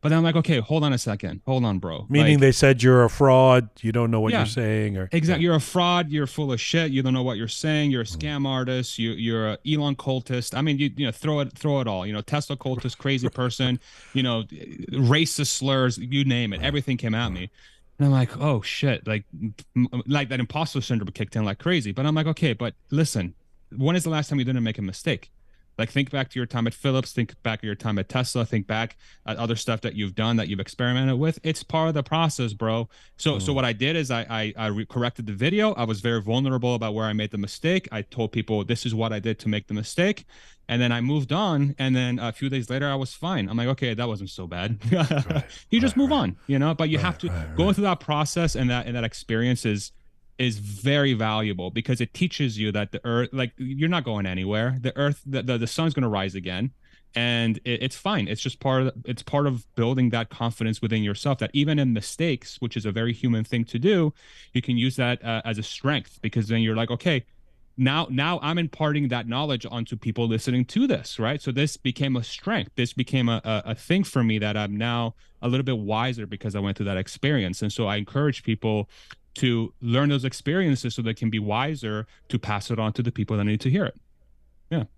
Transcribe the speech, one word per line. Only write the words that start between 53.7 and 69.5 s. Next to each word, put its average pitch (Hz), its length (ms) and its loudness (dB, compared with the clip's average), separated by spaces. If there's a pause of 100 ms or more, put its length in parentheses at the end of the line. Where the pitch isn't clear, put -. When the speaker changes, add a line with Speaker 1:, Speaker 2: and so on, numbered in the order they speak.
Speaker 1:
not 170 140 0
going 104 240 -2
anywhere. 104 520 -2
The 120 160 -4
earth, 143 300 0
the, 135 160 -4
the, 123 160 0
the 113 80 0
sun's 165 300 -2
gonna 127 140 0
rise 98 260 -2
again, 92 340 -4 (460)
and 117 500 2
it, 120 160 -2
it's 131 140 -4
fine. 196 320 -2
It's 110 140 -4
just - 180 -8
part 131 240 2
of, 131 100 -2 (120)
it's 120 180 -8
part 143 240 0
of 123 260 -2
building 120 380 2
that 117 180 -2
confidence 113 500 -4
within 110 220 0
yourself 107 380 0
that 110 140 -2
even 147 260 2
in 131 120 2
mistakes, 127 680 -4
which 117 180 -4
is 107 80 -4
a 104 60 -2
very 113 220 -2
human 117 320 0
thing 117 200 -2
to - 140 -6
do, 170 340 4 (400)
you 123 80 0
can 120 160 0
use 127 200 2
that, 123 280 0
uh, 113 180 -2
as 110 140 -2
a 107 60 -6
strength, - 580 -4
because 110 280 -2
then 113 120 2
you're 110 140 2
like, 113 160 -2
"Okay, 135 340 0 (500)
now, 139 360 2
now 151 320 0
I'm 165 160 0
imparting 151 480 0
that 120 200 -2
knowledge 127 380 -2